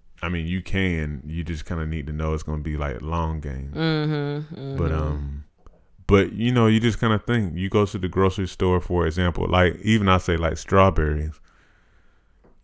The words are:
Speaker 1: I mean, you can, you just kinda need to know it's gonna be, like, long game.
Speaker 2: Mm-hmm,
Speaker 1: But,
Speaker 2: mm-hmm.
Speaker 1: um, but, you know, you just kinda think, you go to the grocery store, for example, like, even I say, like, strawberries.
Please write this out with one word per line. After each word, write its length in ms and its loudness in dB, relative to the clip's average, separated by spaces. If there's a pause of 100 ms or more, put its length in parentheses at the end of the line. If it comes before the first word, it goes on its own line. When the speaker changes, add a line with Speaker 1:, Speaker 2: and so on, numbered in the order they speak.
(220)
Speaker 1:
I 80 -4
mean, 180 -4
you 140 -4
can, 640 -2
you 200 -6
just 200 -8
kinda 200 -6
need 220 -6
to 60 -8
know 200 -2
it's 100 -4
gonna 180 -6
be, 160 -4
like, 240 -4
long 380 -4
game. 360 -8
Speaker 2:
Mm-hmm, 1000 -4
Speaker 1:
But, 140 0
Speaker 2:
mm-hmm. 100 -2
Speaker 1:
um, 420 -6 (640)
but, 260 4
you 180 0
know, 160 6
you 140 6
just 180 0
kinda 200 2
think, 360 -2
you 140 -4
go 160 4
to 120 -4
the 120 -2
grocery 380 2
store, 340 2
for 260 0
example, 400 0
like, 340 4
even 280 4
I 80 8
say, 200 0
like, 200 -2
strawberries. 840 2 (1200)